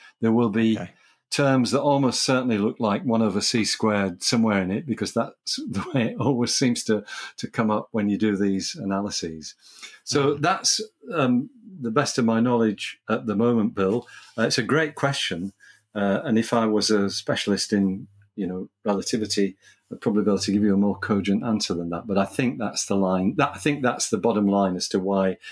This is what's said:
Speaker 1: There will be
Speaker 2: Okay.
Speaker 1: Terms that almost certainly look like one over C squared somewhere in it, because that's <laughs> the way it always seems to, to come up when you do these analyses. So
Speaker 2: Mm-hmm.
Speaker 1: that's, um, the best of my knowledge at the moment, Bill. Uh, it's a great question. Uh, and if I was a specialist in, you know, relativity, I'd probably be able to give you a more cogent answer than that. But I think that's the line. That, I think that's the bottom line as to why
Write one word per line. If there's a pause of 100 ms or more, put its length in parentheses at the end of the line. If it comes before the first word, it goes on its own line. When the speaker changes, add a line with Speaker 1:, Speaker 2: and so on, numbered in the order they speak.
(220)
Speaker 1:
There
will
be
Speaker 2:
Okay. (420)
Speaker 1:
Terms
that
almost
certainly
look
like
one
over
C
squared
somewhere
in
it,
because
that's
<laughs>
the (100)
way
it
always
seems
to, (340)
to
come
up
when
you
do
these
analyses. (500)
So
Speaker 2:
Mm-hmm.
Speaker 1:
that's, (320)
um, (300)
the
best
of
my
knowledge
at
the
moment,
Bill. (320)
Uh,
it's
a
great
question. (420)
Uh,
and
if
I
was
a
specialist
in, (300)
you
know, (160)
relativity, (340)
I'd
probably
be
able
to
give
you
a
more
cogent
answer
than
that.
But
I
think
that's
the
line.
That,
I
think
that's
the
bottom
line
as
to
why (140)